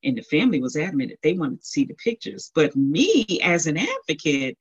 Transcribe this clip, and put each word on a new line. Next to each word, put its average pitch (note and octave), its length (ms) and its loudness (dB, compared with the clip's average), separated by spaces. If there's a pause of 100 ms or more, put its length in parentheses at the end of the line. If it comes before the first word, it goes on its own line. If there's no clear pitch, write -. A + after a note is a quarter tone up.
And B2+ 140 0
the A2+ 60 -6
family F3 380 2
was B3+ 160 -4
adamant A#3+ 340 -2
that - 120 -18
they A3+ 120 4
wanted D#3+ 260 -4
to - 60 -20
see C#4 180 0
the - 100 -6
pictures. - 600 -6
But D3+ 200 2
me G#3+ 520 2 (160)
as E3 240 2
an D#3 100 0
advocate D3+ 840 -4